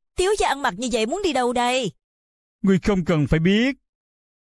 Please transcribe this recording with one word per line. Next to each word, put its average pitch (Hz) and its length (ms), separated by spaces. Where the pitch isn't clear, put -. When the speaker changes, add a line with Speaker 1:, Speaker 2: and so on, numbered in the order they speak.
Speaker 1:
thiếu 370 220
gia 381 100
ăn 277 140
mặc 233 160
như 254 140
vậy 220 140
muốn 349 180
đi 320 80
đâu 247 200
đây? 247 400
Speaker 2:
Ngươi 190 200
không 190 220
cần 151 220
phải 160 140
biết. 214 360